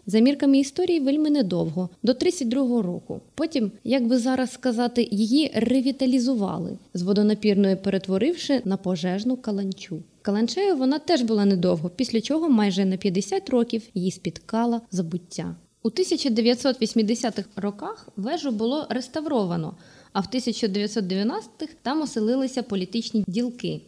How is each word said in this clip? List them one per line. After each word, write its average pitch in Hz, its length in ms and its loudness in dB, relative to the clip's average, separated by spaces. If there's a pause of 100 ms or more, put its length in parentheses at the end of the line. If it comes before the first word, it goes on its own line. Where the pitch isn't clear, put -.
за 208 140 2
мірками 277 400 6
історії, 339 400 2
вельми 294 300 2
недовго, 175 600 0 (140)
до 247 100 4
тридцять 311 340 0
другого 240 340 2
року. 180 400 -6 (140)
Потім, 269 360 -2 (120)
як 240 240 0
би 254 100 4
зараз 254 340 0
сказати, 240 600 0
її 226 420 2
ревіталізували 240 1200 0 (160)
з 180 80 -4
водонапірної, 202 760 4
перетворивши 190 880 0
на 190 120 0
пожежну 185 600 -2
каланчу. 196 680 -6 (180)
Каланчею 233 540 0
вона 262 240 2
теж 320 220 2
була 214 240 2
недовго, 180 440 2
після 226 320 -2
чого 320 280 0
майже 202 360 4
на 190 120 0
п'ятдесят 202 520 -2
років 233 340 0 (100)
її 185 180 -2
спіткало 233 720 -2 (100)
забуття. 170 640 -6 (280)
У 226 60 0
тисяча 349 400 0
дев'ятсот 240 520 2
вісімдесятих 220 760 0
роках 208 600 -8
вежу 285 360 -4
було 233 380 -2
реставровано, 226 840 -4 (380)
а 196 60 -2
в 196 100 -4
тисяча 233 380 -2
дев'ятсот 208 400 -2
дев'яностих 240 640 -4 (120)
там 302 200 -2
оселилися 254 640 -2
політичні 202 640 -2
ділки. 190 600 -4